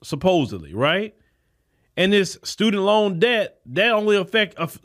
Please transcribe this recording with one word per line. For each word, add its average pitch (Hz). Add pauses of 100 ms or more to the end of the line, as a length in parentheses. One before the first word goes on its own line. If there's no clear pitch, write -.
supposedly, 135
right? 165 (840)
And 190
this 190
student 208
loan 208
debt, 220
that 180
only 214
affect 202
a 165
f-, -